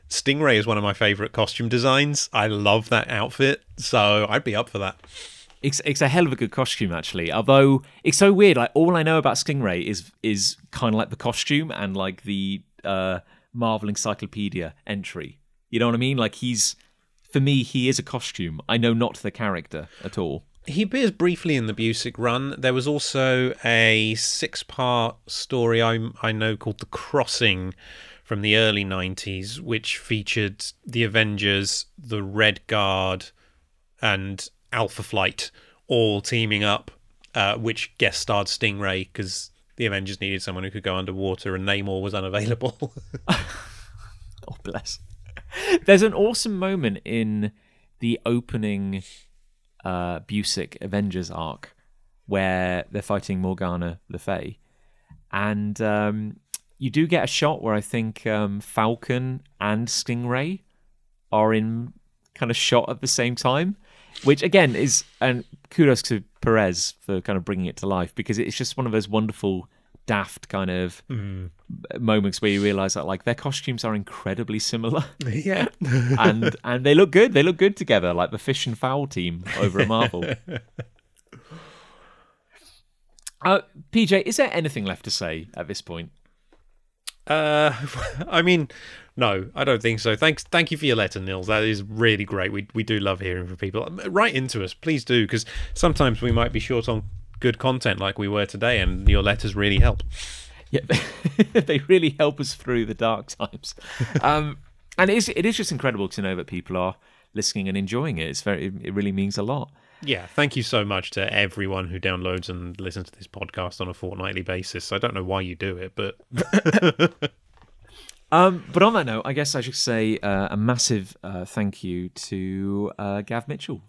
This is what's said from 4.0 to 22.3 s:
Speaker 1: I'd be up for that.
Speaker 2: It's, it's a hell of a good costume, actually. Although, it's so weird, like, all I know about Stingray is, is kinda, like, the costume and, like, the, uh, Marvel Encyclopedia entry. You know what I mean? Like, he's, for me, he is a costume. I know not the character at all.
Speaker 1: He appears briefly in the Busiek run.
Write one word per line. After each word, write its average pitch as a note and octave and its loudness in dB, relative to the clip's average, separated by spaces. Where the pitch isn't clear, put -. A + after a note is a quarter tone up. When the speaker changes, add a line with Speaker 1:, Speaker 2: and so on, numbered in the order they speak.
Speaker 1:
I'd C3 0
be G#2+ -2
up A#2 -2
for G#2+ -6
that. G2 -6
Speaker 2:
It's, C#3 -2
it's D3 0
a D3 4
hell E3+ 4
of C3+ 0
a B2+ -2
good A2+ -2
costume, A#2 -2
actually. E2 -4
Although, C3+ 6
it's - 2
so G3 8
weird, F#3+ 8
like, A#2 2
all E3+ 6
I D#3+ 2
know D#3+ 4
about C3+ 2
Stingray G#2+ 0
is, F#2+ -6
is G2+ 0
kinda, A2 0
like, A2 -2
the A#2+ -10
costume D3 -2
and, F#2+ -6
like, F#2+ -4
the, G2 -4
uh, F#2+ -2
Marvel A2 -2
Encyclopedia G2 -6
entry. F2+ -8
You A#2 -2
know A#2 2
what A#2 2
I A#2 0
mean? C3 0
Like, A2 -2
he's, B2 -2
for C#3+ 2
me, C3+ 4
he B2+ 0
is C3 2
a - -2
costume. E2+ -8
I A#2 2
know A#2 4
not A#2 0
the G#2 -8
character E2+ -6
at - -10
all. D#2+ -2
Speaker 1:
He D#3+ 0
appears A#3+ 0
briefly E3+ 0
in A2+ 0
the G#2+ -2
Busiek A2+ -2
run. B2 -2